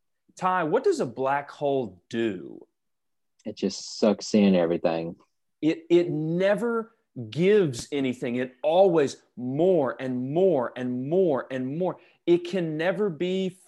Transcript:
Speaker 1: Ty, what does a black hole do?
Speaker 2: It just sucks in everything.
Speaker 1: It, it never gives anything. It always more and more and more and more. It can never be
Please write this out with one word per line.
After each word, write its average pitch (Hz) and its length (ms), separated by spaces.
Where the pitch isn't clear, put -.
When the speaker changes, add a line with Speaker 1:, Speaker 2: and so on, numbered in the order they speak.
Speaker 1:
Ty, 185 260
what 170 220
does 339 160
a 175 40
black 135 460
hole 135 580
do? 90 560
Speaker 2:
It 107 140
just - 420
sucks - 340
in 101 220
everything. 85 640
Speaker 1:
It, 160 280
it 175 200
never 190 840
gives 160 640
anything. 131 440
It 127 280
always 165 540
more 139 640
and 131 340
more 165 440
and 127 320
more 165 420
and 131 260
more. 175 200
It 170 200
can 165 320
never 185 320
be 180 480